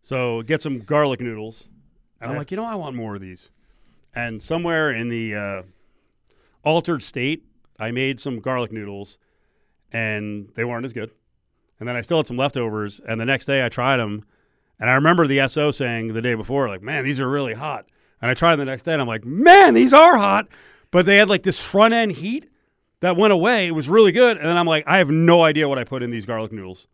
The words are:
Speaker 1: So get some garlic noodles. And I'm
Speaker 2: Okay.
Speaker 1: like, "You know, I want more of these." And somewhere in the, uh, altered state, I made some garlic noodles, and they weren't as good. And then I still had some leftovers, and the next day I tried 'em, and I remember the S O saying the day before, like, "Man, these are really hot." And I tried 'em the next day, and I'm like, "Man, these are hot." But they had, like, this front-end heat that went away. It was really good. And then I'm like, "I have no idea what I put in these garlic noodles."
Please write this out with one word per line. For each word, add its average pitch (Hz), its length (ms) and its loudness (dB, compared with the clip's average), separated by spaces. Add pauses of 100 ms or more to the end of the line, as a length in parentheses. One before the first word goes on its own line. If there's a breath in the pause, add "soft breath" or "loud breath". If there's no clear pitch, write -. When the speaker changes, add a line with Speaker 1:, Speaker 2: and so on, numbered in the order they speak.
Speaker 1:
So 123 400 -6
get 147 200 -4
some 135 180 -8
garlic 143 400 0
noodles. 110 500 -12 (520)
And 117 80 -12
I'm - 20 -8
Speaker 2:
Okay. 147 80 -8
Speaker 1:
like, 143 120 -12
"You 185 60 -8
know, 220 80 -8
I 226 100 -10
want 151 200 -10
more 110 200 -8
of 95 60 -12
these." 92 300 -20 (600)
And 117 280 -10
somewhere 160 500 -4
in 117 180 -6
the, 113 260 -6
uh, 101 280 -8 (1000)
altered 160 400 -2
state, 139 400 -6 (360)
I 113 120 -8
made 131 280 -4
some 127 200 -8
garlic 123 320 -6
noodles, 101 480 -14 (720)
and 107 640 -8
they 113 80 -6
weren't 120 220 -6
as 120 80 -12
good. 110 180 -12 (680)
And 117 80 -10
then 123 80 -6
I 117 60 -6
still 165 160 -2
had 156 100 -2
some 123 100 -8
leftovers, 110 640 -4
and 113 180 -8
the 113 60 -4
next 131 200 -2
day 135 200 0
I 117 40 -4
tried 127 300 -2
'em, 104 240 -6 (560)
and 110 100 -4
I 127 60 4
remember 160 320 4
the 135 120 2
S 135 180 -2
O 147 140 0
saying 117 420 -6
the 113 80 -4
day 120 140 -2
before, 120 340 -4
like, 95 120 -12
"Man, 135 220 -6
these 135 160 -4
are 131 100 -2
really 135 240 -4
hot." 127 340 -10 (340)
And 120 100 -2
I - 20 0
tried 170 200 2
'em 147 60 0
the 143 60 -4
next 131 180 -8
day, 165 100 -4
and 147 80 -2
I'm 123 60 -4
like, 110 180 -8
"Man, 302 480 8
these 247 200 6
are 311 240 8
hot." 202 300 0 (440 soft breath)
But 175 140 4
they 202 120 4
had, 208 120 6
like, 202 140 0
this - 200 -2
front-end 220 500 2
heat 208 360 -10 (520)
that 175 160 0
went 208 160 4
away. 190 340 2
It 170 40 -4
was 151 180 -4
really 202 240 6
good. 233 240 4
And 147 80 -8
then 170 120 0
I'm 175 100 2
like, 156 200 0
"I 170 120 4
have 147 120 2
no 165 300 6
idea 156 260 2
what 139 100 -2
I 123 60 -4
put 127 180 -8
in 123 80 -6
these 113 160 -8
garlic 110 280 -6
noodles." 92 400 -14